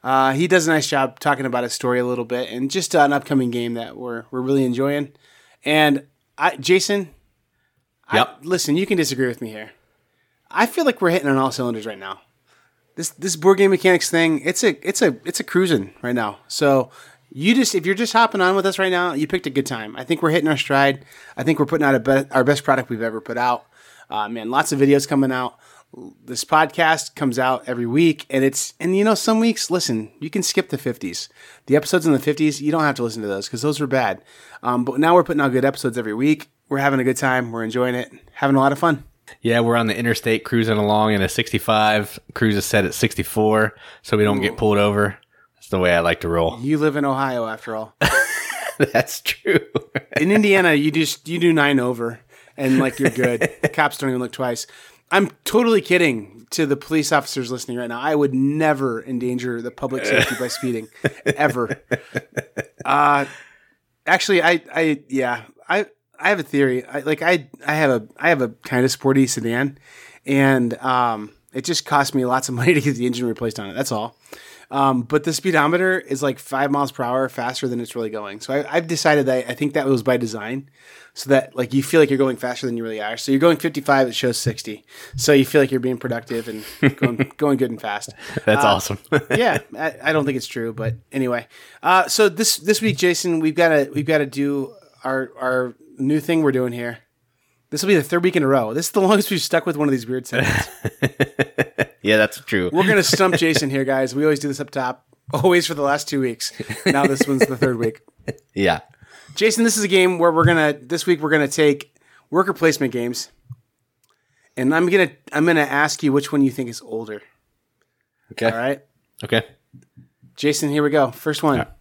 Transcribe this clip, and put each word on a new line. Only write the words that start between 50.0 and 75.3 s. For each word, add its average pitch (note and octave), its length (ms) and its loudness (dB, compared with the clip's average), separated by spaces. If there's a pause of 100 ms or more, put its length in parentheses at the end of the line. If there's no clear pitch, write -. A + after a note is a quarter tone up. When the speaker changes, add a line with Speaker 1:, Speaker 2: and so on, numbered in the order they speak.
Speaker 1:
In E3 140 0
Indiana, G3 420 4
you D3+ 180 2
just, D3+ 360 -4
you E3+ 120 -6
do E3+ 120 4
nine C#3+ 280 4
over, A#2 400 -4 (360)
and, C3 220 0
like, C3+ 220 0
you're C3+ 100 2
good. B2 460 0
Speaker 2:
<laughs> - 80 -10
Speaker 1:
The D3+ 60 0
cops D3 280 0
don't C3+ 140 -2
even B2+ 100 -4
look A#2+ 120 -8
twice. B2 340 -6 (440)
I'm G3 200 2 (120)
totally A3+ 380 2
kidding B2+ 720 0
to D#3+ 160 0
the C#3 100 0
police D#3 340 -2
officers C3+ 400 -2
listening B2 260 -8
right B2 120 -6
now. A#2 100 -8
I D3+ 140 -2
would C#3+ 220 2
never C3+ 680 0
endanger B2 560 -6
the A#2 120 -10
public C3 340 -6
safety - 340 0
by B2 100 -4
speeding, A#2 380 -6 (220)
Speaker 2:
<laughs> - 160 -12
Speaker 1:
ever. B2 560 -2 (1040)
Uh, C#3+ 400 2 (800)
actually, F3+ 380 2
I, E3+ 180 4 (100)
I, D#3 360 0
yeah, B2 380 -4 (220)
I, G3 200 0 (320)
I E3+ 100 0
have G3+ 100 2
a D3+ 40 -6
theory. C3 420 0
I, D3 140 -10
like, D3+ 240 -4
I, E3 260 0 (160)
I D3 80 0
have D3+ 160 2
a, A2+ 180 0 (100)
I D#3 120 0
have D3 140 4
a A#2 60 -2
kind B2+ 360 0
of B2+ 60 2
sporty C3+ 340 2
sedan, B2 540 -4 (480)
and, C3+ 480 2
um, A#2+ 560 -2 (220)
it C3+ 120 -8
just E3+ 220 -4
cost C#3+ 260 0
me C3 100 0
lots B2+ 240 -2
of C3 60 -6
money B2+ 220 2
to D3 60 2
get C#3 140 0
the A#2+ 120 -2
engine B2 200 -4
replaced A2+ 320 -6
on G2 120 -12
it. - 20 -12
That's C3+ 180 -6
all. A2+ 240 -6 (560)
Um, C3+ 300 2
but D3 220 0
the D#3+ 100 -2